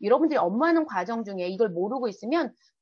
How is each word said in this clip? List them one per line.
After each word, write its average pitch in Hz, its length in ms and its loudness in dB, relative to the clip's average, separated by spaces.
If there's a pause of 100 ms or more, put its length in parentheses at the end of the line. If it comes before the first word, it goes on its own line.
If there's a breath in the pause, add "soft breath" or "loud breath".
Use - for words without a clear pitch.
여러분들이 294 360 4
업무하는 311 480 2
과정 220 400 -6
중에 185 240 -6
이걸 196 200 0
모르고 214 400 -4
있으면 240 440 -2 (280 soft breath)